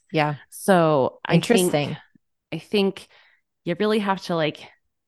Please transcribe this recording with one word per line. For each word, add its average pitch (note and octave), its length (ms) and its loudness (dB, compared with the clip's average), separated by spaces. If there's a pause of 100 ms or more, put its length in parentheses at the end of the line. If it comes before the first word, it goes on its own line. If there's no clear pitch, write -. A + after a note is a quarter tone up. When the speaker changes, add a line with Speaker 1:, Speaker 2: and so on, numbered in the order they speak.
(120)
Speaker 1:
Yeah. D3+ 240 2 (140)
Speaker 2:
So D#3+ 760 0
I - 80 0
think, E3 160 2
Speaker 1:
Interesting. D#3 480 0 (560)
Speaker 2:
I D#3+ 60 -10
think G3 480 -2 (580)
you E3+ 120 -4
really G#3+ 220 0
have G3 240 -4
to, F3 140 -4
like, D#3 240 -4 (460)